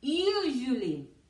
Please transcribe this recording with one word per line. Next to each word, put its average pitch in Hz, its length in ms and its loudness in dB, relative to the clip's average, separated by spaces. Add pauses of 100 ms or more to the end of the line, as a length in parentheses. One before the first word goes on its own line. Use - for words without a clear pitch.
Usually. 262 1040 0 (220)